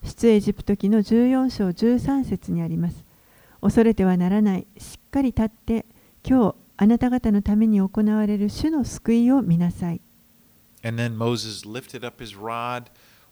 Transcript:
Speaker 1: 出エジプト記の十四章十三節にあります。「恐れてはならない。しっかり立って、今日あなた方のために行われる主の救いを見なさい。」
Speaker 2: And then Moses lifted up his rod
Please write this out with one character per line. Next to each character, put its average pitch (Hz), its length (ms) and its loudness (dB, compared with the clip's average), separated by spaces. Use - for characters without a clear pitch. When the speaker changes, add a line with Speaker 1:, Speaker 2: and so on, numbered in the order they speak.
Speaker 1:
出 - 240 0
エ 220 100 6
ジ 202 160 -2
プ - 80 -16
ト 202 140 -2
記 - 120 -2
の 214 140 2
十 226 240 2
四 262 240 0
章 190 220 -4
十 233 260 0
三 269 260 -2
節 190 280 -6
に 170 100 -2
あ 165 60 -4
り 165 80 -4
ま 170 140 -2
す。 - 120 -14
「恐 208 220 4
れ 226 120 4
て 190 100 0
は 185 120 4
な 180 120 0
ら 202 120 2
な 208 180 2
い。 - 80 -10
し - 260 -20
っ - 60 -20
か 277 120 -2
り 262 60 0
立 220 140 -2
っ 220 60 0
て、 - 360 -6
今 254 260 4
日 - 40 -10
あ 202 100 4
な 233 120 6
た 254 100 0
方 247 240 0
の 202 80 2
た 202 160 0
め 220 100 4
に 214 140 4
行 190 80 2
わ 214 380 0
れ 208 100 0
る 202 140 -2
主 - 200 -2
の 302 140 0
救 - 300 -2
い 240 180 4
を 269 100 2
見 170 160 2
な 175 120 0
さ 175 220 -6
い。」 170 80 -10
Speaker 2:
And 117 180 -6
then 117 140 -6
Moses 110 500 -4
lifted 120 400 -14
up 120 160 -16
his 104 160 -16
rod 117 460 -8